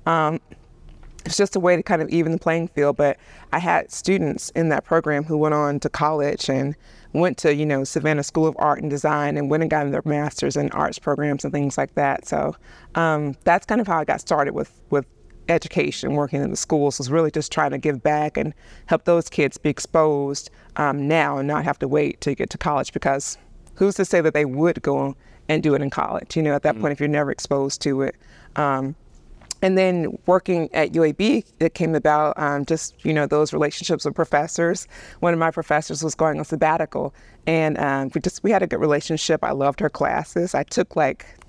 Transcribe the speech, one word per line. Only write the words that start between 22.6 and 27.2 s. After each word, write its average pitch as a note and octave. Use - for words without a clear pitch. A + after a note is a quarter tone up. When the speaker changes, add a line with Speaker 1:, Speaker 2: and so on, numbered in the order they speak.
Speaker 1:
because C#3
who's G3
to F#3+
say F3
that D#3
they D3+
would C#3+
go C#3
and D#3
do D3+
it C#3
in C#3
college, -
you D#3+
know, D3
at C#3+
that D3+
Speaker 2:
Mm-hmm. A2
Speaker 1:
point, D3
if C#3+
you're D3
never D3